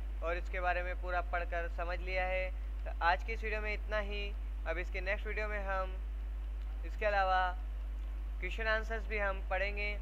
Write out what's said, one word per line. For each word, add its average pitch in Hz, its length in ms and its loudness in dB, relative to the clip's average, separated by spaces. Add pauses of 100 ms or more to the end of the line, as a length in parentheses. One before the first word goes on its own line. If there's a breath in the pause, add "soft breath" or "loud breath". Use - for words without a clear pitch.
(220)
और 170 140 2
इसके 185 240 -2
बारे 180 220 2
में 180 200 -2
पूरा 180 180 0
पढ़कर 170 480 0
समझ 175 320 -2
लिया 185 240 0
है। 185 260 2 (340)
तो 160 200 0
आज 175 200 6
की 226 80 -2
इस 220 100 -2
वीडियो 214 180 0
में 214 140 0
इतना 208 240 0
ही। 202 340 -2 (340)
अब 165 120 0
इसके 180 220 -2
next 196 260 0
video 214 220 0
में 208 160 -2
हम 190 320 0 (880)
इसके 214 200 0
अलावा 185 500 6 (840)
question 202 240 -2
answers 220 420 0
भी 214 120 0
हम 196 300 0
पढ़ेंगे। 202 520 0